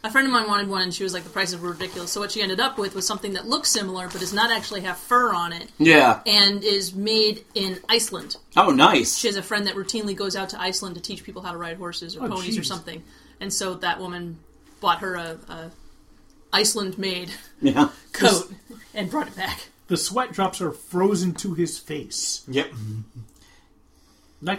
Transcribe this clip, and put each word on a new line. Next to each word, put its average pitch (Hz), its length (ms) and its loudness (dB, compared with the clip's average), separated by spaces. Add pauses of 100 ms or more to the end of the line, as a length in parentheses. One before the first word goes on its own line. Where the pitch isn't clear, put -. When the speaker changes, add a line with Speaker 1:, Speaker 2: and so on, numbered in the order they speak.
Speaker 1:
A 220 80 -6
friend 269 160 4
of 262 60 2
mine 226 160 2
wanted 202 200 2
one, 190 140 -2
and 180 120 -2
she 202 100 -4
was 185 80 -4
like, 175 120 -6
"The 180 60 -16
prices 180 300 -2
were 175 120 -6
ridiculous." 175 380 -8
So 202 100 -4
what 202 120 -6
she 220 80 -4
ended 190 180 -2
up 254 200 0
with 196 160 -4
was 190 120 -4
something 208 280 -4
that - 120 -6
looks 269 220 0
similar, 185 400 -2
but 185 120 -10
does 185 120 -4
not 226 180 2
actually 214 300 -2
have 185 160 -6
fur 247 380 2
on 170 180 -2
it. 170 240 -10
Speaker 2:
Yeah. 147 480 10
Speaker 1:
And 202 400 4
is 196 300 0
made 214 500 0 (100)
in 190 320 -4
Iceland. 202 500 -2 (200)
Speaker 2:
Oh, 185 140 6
nice. 143 480 6
Speaker 1:
She - 100 0
has 202 80 0
a 190 60 -4
friend 202 240 -2
that 190 80 -4
routinely 196 420 -4
goes 190 200 -4
out 190 140 -4
to - 100 -10
Iceland 185 340 -4
to 165 80 -12
teach 196 200 -10
people 185 200 -14
how 180 100 -8
to 170 60 -10
ride 170 180 -8
horses 170 400 -10
or 262 80 -8
Speaker 3:
Oh, 226 60 -4
Speaker 1:
ponies 185 260 -4
or 175 60 -2
Speaker 3:
jeez. - 40 -4
Speaker 1:
something. 170 360 -8 (380)
And 196 120 -6
so 185 220 -4
that 180 260 -4
woman 175 380 -10 (420)
bought 170 200 2
her 185 160 -6
a, 165 220 -8 (120)
a 165 200 -14 (840)
Iceland-made 190 760 0 (280)
Speaker 2:
Yeah. 143 300 6 (240)
Speaker 1:
coat 196 360 4 (440)
and 190 160 -4
brought 285 180 -2
it - 80 -16
back. - 320 -8 (200)
Speaker 3:
The 175 100 2
sweat 233 340 -2
drops 190 300 -2
are 156 100 -2
frozen 180 600 0
to 190 180 -4
his 160 260 -2
face. - 680 -8
Speaker 4:
Yep. 139 240 -2 (1700)
Speaker 3:
That 170 160 -2